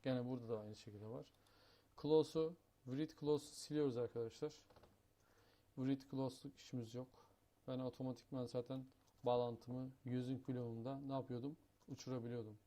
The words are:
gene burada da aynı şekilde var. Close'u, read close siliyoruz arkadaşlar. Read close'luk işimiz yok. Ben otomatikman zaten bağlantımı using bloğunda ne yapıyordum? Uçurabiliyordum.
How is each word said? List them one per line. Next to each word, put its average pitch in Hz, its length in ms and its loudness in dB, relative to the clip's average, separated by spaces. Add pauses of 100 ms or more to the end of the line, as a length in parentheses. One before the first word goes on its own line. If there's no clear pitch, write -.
gene 127 260 2
burada 120 200 -4
da 110 120 2
aynı 107 160 -8
şekilde 104 300 -12
var. 131 200 -8 (760)
Close'u, 156 540 6 (300)
read 143 340 -2
close 147 260 4
siliyoruz 147 500 0
arkadaşlar. 120 560 -2 (1300)
Read 135 320 0
close'luk 135 460 -4
işimiz 120 380 -6
yok. 127 140 -6 (600)
Ben 127 100 -2
otomatikman 127 680 -4
zaten 131 380 -4 (400)
bağlantımı 123 680 4 (160)
using 127 420 0
bloğunda 123 520 -2
ne 139 120 -4
yapıyordum? 135 440 -2 (320)
Uçurabiliyordum. 120 800 -4